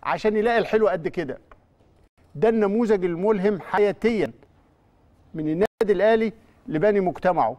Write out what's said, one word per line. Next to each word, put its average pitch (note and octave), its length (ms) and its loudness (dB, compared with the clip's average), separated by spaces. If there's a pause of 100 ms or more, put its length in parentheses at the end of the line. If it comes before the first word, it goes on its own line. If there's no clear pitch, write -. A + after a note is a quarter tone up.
عشان G#3 340 -2
يلاقي A#3 220 2
الحلو A3 300 2
قد F3 200 -2
كده. D3 300 -6 (960)
ده D#3 140 2
النموذج G#3+ 560 0
الملهم F#3 560 0
حياتيًا G3+ 720 0 (1000)
من D#3 140 -4
النادي G3 440 0
الأهلي A3 400 2 (340)
لبني G3+ 340 0
مجتمعه E3 580 0